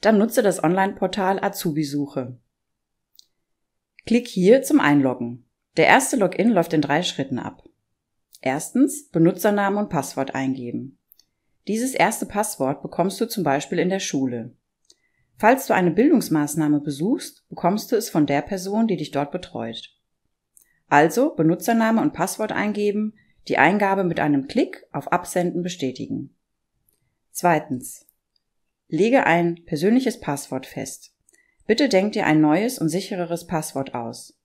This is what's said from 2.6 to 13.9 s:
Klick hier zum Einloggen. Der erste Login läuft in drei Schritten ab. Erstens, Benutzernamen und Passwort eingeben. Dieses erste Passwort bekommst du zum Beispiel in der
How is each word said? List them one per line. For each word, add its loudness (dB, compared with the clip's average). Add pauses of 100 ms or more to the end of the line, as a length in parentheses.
Klick 0
hier 6
zum 2
Einloggen. 2 (300)
Der 4
erste 4
Login 0
läuft 0
in 2
drei 0
Schritten -6
ab. -14 (760)
Erstens, -2
Benutzernamen 2
und -4
Passwort -4
eingeben. -6 (680)
Dieses -4
erste 0
Passwort -4
bekommst -4
du 0
zum -6
Beispiel -2
in 2
der -2